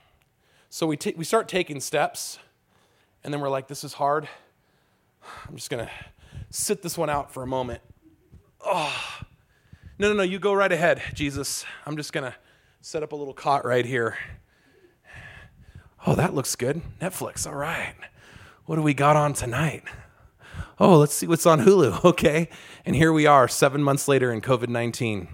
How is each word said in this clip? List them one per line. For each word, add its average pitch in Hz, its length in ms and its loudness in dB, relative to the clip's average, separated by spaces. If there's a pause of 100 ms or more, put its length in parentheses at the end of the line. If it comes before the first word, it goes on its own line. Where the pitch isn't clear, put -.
(680)
So - 180 -4
we 151 120 -2
ta-, - 180 -6
we 160 80 -8
start 220 240 0
taking 175 320 -4
steps, - 580 -4 (840)
and 147 120 -8
then 147 80 -6
we're 139 80 -2
like, 135 180 -4
"This - 160 -12
is 139 80 -12
hard. 147 340 0 (1200)
I'm - 80 -18
just 120 140 -14
gonna 120 220 -8 (580)
sit - 320 -6
this 170 160 -8
one 156 140 -2
out 143 200 -4
for 131 120 -12
a 127 40 -8
moment." 127 360 -4 (840)
Oh. 156 560 -4 (800)
"No, 202 100 2
no, 208 60 2
no, 208 80 2
you 190 160 -2
go 196 160 0
right 196 180 2
ahead, 156 300 2 (100)
Jesus. 143 540 -6 (180)
I'm 151 140 -8
just 147 160 -12
gonna 139 200 -6 (460)
set - 220 -8
up 151 100 -10
a 151 40 -10
little 143 180 -10
cot 139 320 0
right 123 180 2
here." 117 320 -2 (1900)
"Oh, 160 80 4
that 165 180 2
looks - 240 -4
good. 147 240 -4 (180)
Netflix, - 480 -8
all 151 100 -10
right. 151 380 -6 (680)
What 160 120 -4
do 156 60 0
we 147 120 2
got 143 220 4
on 147 180 0
tonight? 127 500 -4 (960)
Oh, 185 180 8
let's 147 180 6
see - 120 -4
what's 165 180 0
on 160 160 8
Hulu, 185 440 6
<laughs> 180 80 10
okay." 165 360 2 (380)
And - 100 0
here 160 160 6
we 156 140 4
are, 139 220 8
seven 143 340 2
months 139 260 2
later 127 240 4
in 110 80 -2
covid 120 300 0
nineteen 117 640 -4